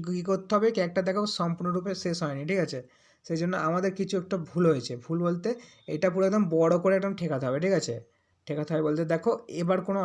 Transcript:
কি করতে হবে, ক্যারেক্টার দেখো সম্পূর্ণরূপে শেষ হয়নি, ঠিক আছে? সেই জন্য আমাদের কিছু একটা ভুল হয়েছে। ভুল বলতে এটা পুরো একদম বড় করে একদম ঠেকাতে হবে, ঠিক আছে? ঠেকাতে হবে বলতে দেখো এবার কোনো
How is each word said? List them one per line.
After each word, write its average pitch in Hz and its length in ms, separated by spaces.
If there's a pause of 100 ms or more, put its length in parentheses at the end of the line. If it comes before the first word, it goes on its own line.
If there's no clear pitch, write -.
(160)
কি 175 140
করতে 190 260
হবে, 214 200
ক্যারেক্টার 175 320
দেখো 196 140 (160)
সম্পূর্ণরূপে 180 540 (100)
শেষ 170 220
হয়নি, 139 260
ঠিক 196 160
আছে? 131 140 (460)
সেই 165 140
জন্য 175 140 (140)
আমাদের 185 300
কিছু 196 240
একটা 196 140 (120)
ভুল 175 220
হয়েছে। 127 220 (120)
ভুল 165 220
বলতে 175 220 (460)
এটা 185 180
পুরো 190 160
একদম 208 160 (120)
বড় 165 260
করে 190 160
একদম 196 220
ঠেকাতে 147 260
হবে, 131 180
ঠিক 190 160
আছে? 117 140 (520)
ঠেকাতে 151 260
হবে 156 160
বলতে 151 140 (120)
দেখো 170 160 (300)
এবার 185 260
কোনো 196 180